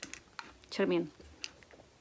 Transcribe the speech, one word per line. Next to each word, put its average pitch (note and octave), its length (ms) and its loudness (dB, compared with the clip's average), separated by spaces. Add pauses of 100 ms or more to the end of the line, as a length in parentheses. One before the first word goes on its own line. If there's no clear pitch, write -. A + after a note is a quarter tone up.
(720)
cermin. E3+ 400 4 (920)